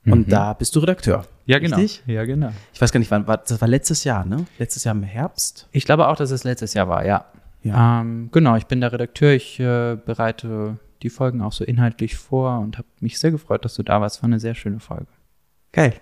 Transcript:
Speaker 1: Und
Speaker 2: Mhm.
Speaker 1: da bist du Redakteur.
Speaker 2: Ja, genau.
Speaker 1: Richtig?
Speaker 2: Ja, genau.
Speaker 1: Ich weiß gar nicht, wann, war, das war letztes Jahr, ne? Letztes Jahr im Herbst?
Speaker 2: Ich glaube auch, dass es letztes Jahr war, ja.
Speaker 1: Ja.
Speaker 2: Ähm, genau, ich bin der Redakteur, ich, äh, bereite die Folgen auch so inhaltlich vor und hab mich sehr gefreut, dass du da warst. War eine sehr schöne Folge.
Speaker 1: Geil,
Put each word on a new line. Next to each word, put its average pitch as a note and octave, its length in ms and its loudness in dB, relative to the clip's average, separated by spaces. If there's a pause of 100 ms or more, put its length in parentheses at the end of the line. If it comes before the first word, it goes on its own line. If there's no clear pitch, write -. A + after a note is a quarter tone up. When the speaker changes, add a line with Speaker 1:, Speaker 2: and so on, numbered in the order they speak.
Speaker 1:
Und A2 220 6
Speaker 2:
Mhm. - 20 -4
Speaker 1:
da G#2 240 2
bist - 220 -4
du - 40 4
Redakteur. - 460 0 (180)
Speaker 2:
Ja, C3+ 140 4
genau. D#3+ 180 0
Speaker 1:
Richtig? G#3 300 0
Speaker 2:
Ja, A2 180 -2
genau. C3 280 -2 (200)
Speaker 1:
Ich - 80 -20
weiß A#2+ 120 4
gar C3 80 4
nicht, A2 100 -2
wann, G#2 160 2
war, A2 120 2
das - 220 -6
war A#2 80 2
letztes C#3 360 0
Jahr, G#2+ 200 -2
ne? B2+ 220 -4 (120)
Letztes - 260 -6
Jahr A2 100 0
im G#2 80 -2
Herbst? - 720 -8
Speaker 2:
Ich C#3 120 0
glaube D3+ 240 4
auch, D3+ 80 0
dass C#3 140 -2
es B2+ 140 -4
letztes A#2+ 280 -4
Jahr F#2 160 0
war, F2 160 0
ja. G2 220 0 (360)
Speaker 1:
Ja. A#2 380 2
Speaker 2:
Ähm, A#2 320 -6
genau, C#3 240 6
ich G#2+ 100 -2
bin B2+ 140 -2
der A#2+ 120 -2
Redakteur, B2 400 2
ich, - 280 -2
äh, A#2+ 360 0
bereite A2 840 -4 (240)
die A#2+ 80 -4
Folgen B2+ 320 -2
auch G#2 100 -4
so - 120 -6
inhaltlich A#2 520 0
vor C3 440 -2
und G#2+ 180 -6
hab - 80 -14 (140)
mich A#2 180 -4
sehr E3 120 2
gefreut, D3 360 -2
dass - 80 -6
du - 80 -6
da - 180 2
warst. G#2 220 -4
War A#2 60 2
eine A2+ 120 2
sehr A2+ 140 -6
schöne G#2+ 260 -8
Folge. - 260 -12 (680)
Speaker 1:
Geil, C#3 300 2